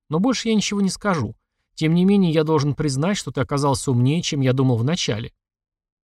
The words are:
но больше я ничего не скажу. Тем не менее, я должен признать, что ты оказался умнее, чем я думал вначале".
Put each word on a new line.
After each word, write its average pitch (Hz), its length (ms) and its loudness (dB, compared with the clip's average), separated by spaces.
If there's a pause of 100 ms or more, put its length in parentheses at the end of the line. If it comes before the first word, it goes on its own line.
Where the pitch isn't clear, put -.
но 156 120 -2
больше 226 300 0
я 220 60 2
ничего 202 260 0
не 190 80 0
скажу. 151 460 -4 (380)
Тем 160 220 0
не 180 100 4
менее, 196 260 4
я 156 120 2
должен 147 320 0
признать, 151 420 -2
что - 140 -10
ты - 100 -2
оказался 139 500 -2
умнее, 127 300 2
чем 147 200 -4
я 127 120 2
думал 131 240 2
вначале". 123 560 -4 (720)